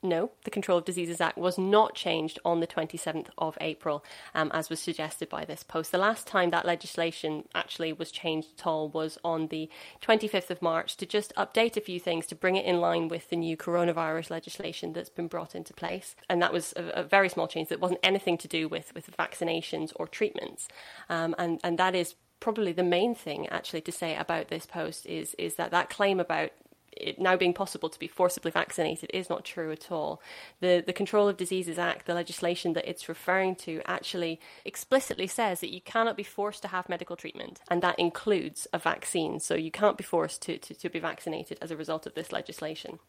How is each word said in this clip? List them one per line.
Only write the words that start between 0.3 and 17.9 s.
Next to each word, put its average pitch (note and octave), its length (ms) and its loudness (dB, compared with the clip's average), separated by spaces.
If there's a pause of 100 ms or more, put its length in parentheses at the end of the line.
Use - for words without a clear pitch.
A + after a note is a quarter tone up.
the A3 80 -6
Control F#3+ 280 4
of E3+ 40 -8
Diseases E3+ 380 -2
Act E3 160 2
was F3+ 200 2
not G3+ 380 8
changed D#3+ 480 0
on E3+ 160 4
the E3 80 2
twenty-seventh D#3+ 680 -4
of D#3+ 240 -2
April, D3+ 420 -2 (320)
um, D#3 180 2
as D#3+ 160 0
was D#3+ 120 -4
suggested D#3 480 -4
by D#3 160 -6
this D3+ 180 -10
post. - 300 -4
The F3+ 40 4
last G#3+ 300 2
time F3+ 220 4
that E3+ 160 2
legislation E3 880 -2
actually E3 380 -2
was D#3+ 180 -8
changed D#3 380 -2 (100)
at - 80 -2
all D#3 220 0
was D#3 340 -4
on D#3+ 240 0
the D#3 220 -6 (320)
twenty-fifth G#3+ 500 4
of F3 100 -4
March E3 360 0
to - 80 -6
just - 320 0
update A3+ 400 2
a - 20 2
few F3+ 220 -6
things E3 240 -2
to - 100 -10
bring F#3 220 4
it - 80 0
in F3 160 4
line E3+ 260 4
with E3 220 -6
the E3+ 80 0
new E3 180 0
coronavirus E3 760 0
legislation E3+ 600 -8
that's E3+ 160 -6
been E3+ 220 -6
brought E3+ 260 -8
into E3+ 180 -12
place. F3 440 -8 (100)
And F3 140 4
that F3 100 6
was E3+ 240 0
a, E3+ 140 -4
a F3+ 140 -2
very G3 260 6
small E3+ 180 0
change D#3+ 220 -4
that E3 100 -2
wasn't F3+ 240 2